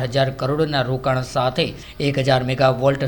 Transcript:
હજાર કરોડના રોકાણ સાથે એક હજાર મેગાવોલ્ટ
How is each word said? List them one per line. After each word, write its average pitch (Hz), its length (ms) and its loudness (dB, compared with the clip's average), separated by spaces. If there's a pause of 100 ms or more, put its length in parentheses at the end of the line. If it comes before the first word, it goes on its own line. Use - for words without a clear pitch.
(140)
હજાર 135 140 2 (120)
કરોડના 143 480 0
રોકાણ 131 340 0 (120)
સાથે 131 300 0 (420)
એક 139 100 0 (100)
હજાર 127 240 4
મેગાવોલ્ટ 131 580 2